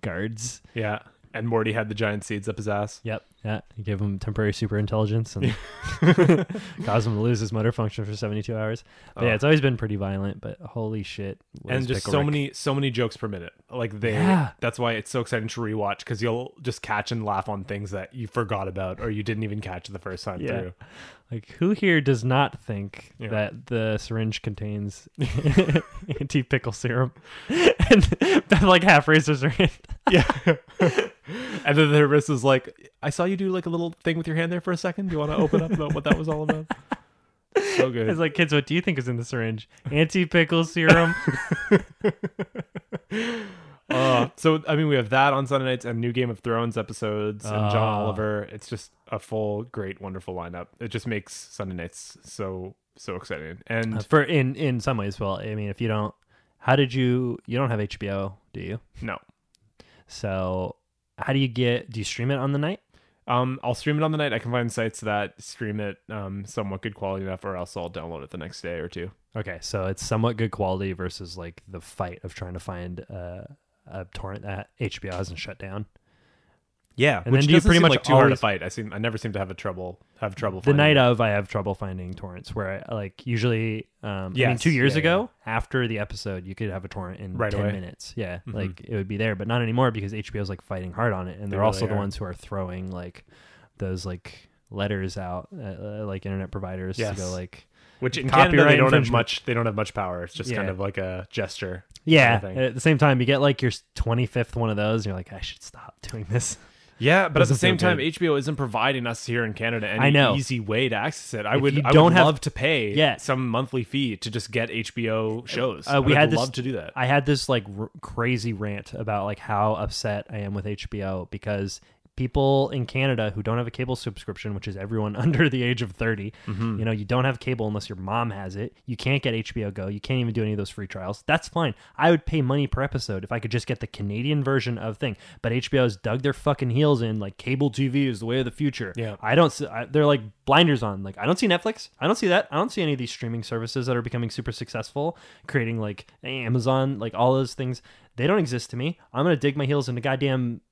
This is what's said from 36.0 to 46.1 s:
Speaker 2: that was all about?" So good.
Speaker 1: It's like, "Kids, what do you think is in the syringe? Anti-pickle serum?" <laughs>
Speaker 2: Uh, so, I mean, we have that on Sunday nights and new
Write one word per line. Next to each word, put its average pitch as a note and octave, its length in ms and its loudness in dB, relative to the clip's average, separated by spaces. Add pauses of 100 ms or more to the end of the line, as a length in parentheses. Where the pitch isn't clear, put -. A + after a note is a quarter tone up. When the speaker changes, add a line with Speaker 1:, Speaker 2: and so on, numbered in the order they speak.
Speaker 2:
that D#3 120 4
was D#3+ 120 -2
all D3+ 140 -2
about?" D#3 220 -2 (1080)
So C3 160 4
good. A2+ 160 0
Speaker 1:
It's D#3+ 120 0
like, D#3+ 140 2
"Kids, D#3 200 2
what D3 120 4
do - 80 -4
you E3+ 60 4
think F3 180 0
is B2+ 120 -4
in A#2+ 80 -2
the A#2 80 -4
syringe? A2+ 420 -4 (240)
Anti-pickle E3 720 4
serum?" E3 500 6 (560)
<laughs> G#3 140 6 (2000)
Speaker 2:
Uh, B2+ 460 2
so, D#3 320 2
I D3+ 80 2
mean, D3+ 140 2
we C#3+ 80 4
have A2 140 0
that C3+ 200 6
on C3+ 160 0
Sunday C3+ 180 0
nights B2+ 200 -2
and A#2 160 -4
new A#2+ 100 0